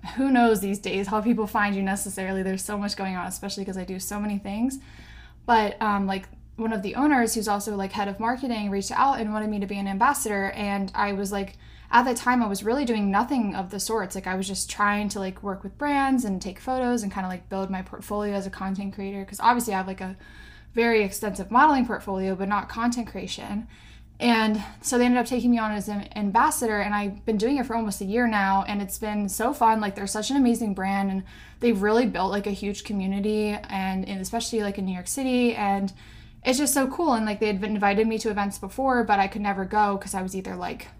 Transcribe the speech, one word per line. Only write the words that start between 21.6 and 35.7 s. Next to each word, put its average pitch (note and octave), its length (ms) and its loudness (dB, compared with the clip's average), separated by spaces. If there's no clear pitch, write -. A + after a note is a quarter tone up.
portfolio, F#3+ 500 -2
but F#3+ 120 -2
not G3+ 220 -2
content A#3+ 380 -2
creation. G3 600 -8
And A3 440 4
so - 180 0
they B3 80 6
ended B3 140 6
up A#3 60 2
taking A#3+ 260 2
me A#3 60 6
on G#3+ 140 0
as G#3 180 -4
an G3+ 260 -6
ambassador, A3 640 2
and G3+ 140 0
I've G3+ 320 -4
been A3 100 2
doing A#3+ 220 2
it B3 80 0
for A3+ 100 -4
almost A3 240 -2
a G3 60 -6
year A#3 220 2
now, G3 400 2
and G#3 140 -2
it's F#3+ 180 -8
been G#3 280 -2
so A3 260 0
fun. A3 280 4
Like, G3 140 -2
they're G3+ 120 -6
such - 220 -4
an C4+ 80 2
amazing A#3 380 4
brand, G3 360 0
and F#3+ 120 -2
they've A3 220 4
really A3+ 240 4
built, F#3 260 0
like, G3+ 140 -2
a G#3 60 -2
huge G3+ 340 -6
community, G#3 640 0
and, F#3+ 580 -4
and G3 140 -6
especially, A#3 400 -4
like, G3+ 160 -4
in F#3+ 80 -4
New F#3+ 80 -2
York F3+ 140 -8
City, B3 480 2
and G3 360 0